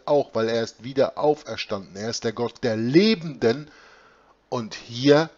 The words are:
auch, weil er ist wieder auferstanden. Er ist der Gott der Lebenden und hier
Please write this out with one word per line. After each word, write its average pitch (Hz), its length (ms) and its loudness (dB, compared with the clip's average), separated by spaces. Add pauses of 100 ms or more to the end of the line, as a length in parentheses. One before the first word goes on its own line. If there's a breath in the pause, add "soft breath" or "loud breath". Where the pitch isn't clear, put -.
auch, 143 280 0
weil 113 160 0
er 113 140 0
ist - 200 -12
wieder 135 340 0
auferstanden. 107 800 -4
Er 104 140 -6
ist - 140 -8
der 117 100 -2
Gott 113 300 -6
der 110 140 0
Lebenden 147 920 2 (800 loud breath)
und 113 260 -6
hier 143 640 2